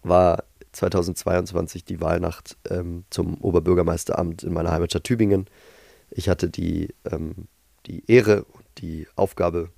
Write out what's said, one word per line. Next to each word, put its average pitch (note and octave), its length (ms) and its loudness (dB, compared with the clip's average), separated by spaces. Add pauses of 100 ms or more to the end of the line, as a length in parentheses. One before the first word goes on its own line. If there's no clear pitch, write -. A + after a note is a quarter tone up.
war F2 400 4 (300)
zweitausendzweiundzwanzig F2+ 1120 -2
die F2 160 -8
Wahlnacht, E2 540 -4 (140)
ähm, F2 400 -6
zum E2+ 320 -4
Oberbürgermeisteramt E2+ 1000 0
in F2 100 -4
meiner E2 180 -2
Heimatstadt E2 340 -2
Tübingen. G2+ 420 2 (640)
Ich - 180 -4
hatte F2 200 0
die, E2 440 -4 (180)
ähm, D#2+ 360 -8 (400)
die - 200 -12
Ehre G#2+ 360 6
und - 200 -20 (140)
die D#2+ 380 -10
Aufgabe E2+ 640 -2